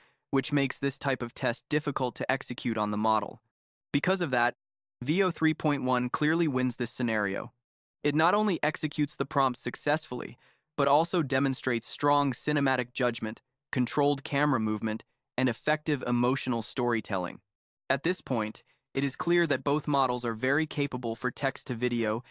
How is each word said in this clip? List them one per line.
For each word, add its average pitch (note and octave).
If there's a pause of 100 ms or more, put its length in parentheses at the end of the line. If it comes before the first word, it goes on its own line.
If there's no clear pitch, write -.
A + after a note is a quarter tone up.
(300)
which C3+
makes C#3
this C#3
type C3
of A#2+
test -
difficult C#3
to -
execute B2
on G#2
the G#2
model. A2 (540)
Because F3+
of D#3
that, A#2+ (480)
Veo F3
three D#3
point C#3+
one B2
clearly E3
wins B2+
this A#2+
scenario. G#2+ (520)
It C#3+
not E3
only G#3
executes D3+
the C#3
prompt C3+
successfully, - (400)
but C#3
also D#3
demonstrates C3+
strong C#3+
cinematic C3+
judgment, A#2 (320)
controlled C#3+
camera C#3+
movement, A2 (360)
and C3
effective D3+
emotional B2
storytelling. A2 (480)
At C#3
this F3+
point, A2 (300)
it C#3
is C#3
clear F3
that C3+
both D3
models B2
are A#2
very C3+
capable B2+
for B2
text-to-video A#2+